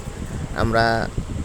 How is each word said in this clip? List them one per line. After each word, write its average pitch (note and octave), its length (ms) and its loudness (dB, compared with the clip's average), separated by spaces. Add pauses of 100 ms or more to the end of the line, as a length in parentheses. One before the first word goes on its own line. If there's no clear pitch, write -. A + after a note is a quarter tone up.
(560)
আমরা, A2+ 520 4 (380)